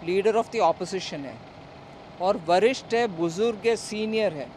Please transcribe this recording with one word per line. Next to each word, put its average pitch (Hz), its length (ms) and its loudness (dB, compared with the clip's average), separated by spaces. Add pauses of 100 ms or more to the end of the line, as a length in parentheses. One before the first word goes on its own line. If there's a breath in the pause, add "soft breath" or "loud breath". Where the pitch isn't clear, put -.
leader 190 300 2
of 226 120 2
the 226 140 -2
opposition 175 580 0
है 131 160 -10 (840)
और 190 160 2
वरिष्ठ 190 580 4
है, 233 120 4
बुजुर्ग 190 600 0
है, 226 100 4
senior 214 560 -2
है। 143 240 -8